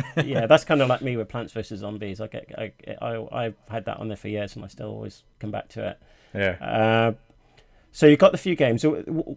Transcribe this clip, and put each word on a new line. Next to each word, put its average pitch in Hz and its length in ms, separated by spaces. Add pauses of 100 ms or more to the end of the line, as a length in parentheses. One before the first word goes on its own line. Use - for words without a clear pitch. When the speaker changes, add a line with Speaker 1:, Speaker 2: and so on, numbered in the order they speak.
Speaker 1:
<laughs> - 200
Speaker 2:
Yeah, 123 220
that's 156 180
kinda 143 220
like 123 160
me 123 160
with 107 100
Plants 117 240
versus 107 280
Zombies. 104 420
I 110 60
get, - 280
I, 110 160 (300)
I, 117 420
I've 110 100 (140)
had 110 160
that - 140
on 113 100
there 104 80
for 104 120
years, 104 280
and - 80
I 98 40
still - 200
always 107 360 (160)
come 107 100
back 107 200
to 110 180
it. - 100 (360)
Speaker 1:
Yeah. 98 180 (140)
Speaker 2:
Uh, 113 460 (800)
so - 140
you've 147 120
got - 140
the 170 60
few 180 180
games. 120 240
So 151 220
w-, - 340